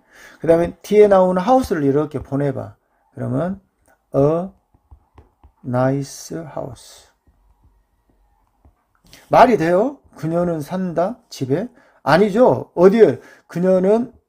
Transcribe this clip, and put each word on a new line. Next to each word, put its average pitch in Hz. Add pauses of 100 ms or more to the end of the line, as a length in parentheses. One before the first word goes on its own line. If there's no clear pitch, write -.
(400)
그 -
다음에 170
뒤에 208
나오는 185
house를 226
이렇게 139
보내봐. 131 (380)
그러면 139 (560)
a 156 (1160)
nice 135
house. - (2250)
말이 208
돼요? 180 (180)
그녀는 165
산다, 180 (100)
집에? 147 (360)
아니죠. 185
어디에? 190 (280)
그녀는 185 (160)